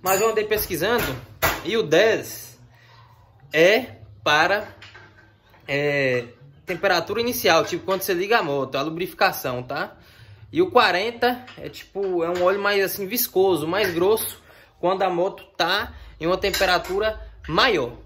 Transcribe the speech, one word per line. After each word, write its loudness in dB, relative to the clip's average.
Mas 2
eu 4
andei 0
pesquisando -2
e -2
o 0
dez 2
é 4
para, 0
é, 0
temperatura -2
inicial, 2
tipo -6
quando -2
você -2
liga 0
a 2
moto, -4
a 0
lubrificação, -2
tá? -10
E 0
o 2
quarenta 2
é -14
tipo, -4
é -2
um -2
óleo 4
mais 2
assim -4
viscoso, 0
mais 0
grosso, 0
quando 0
a 2
moto -2
tá -2
em -4
uma 2
temperatura 0
maior 0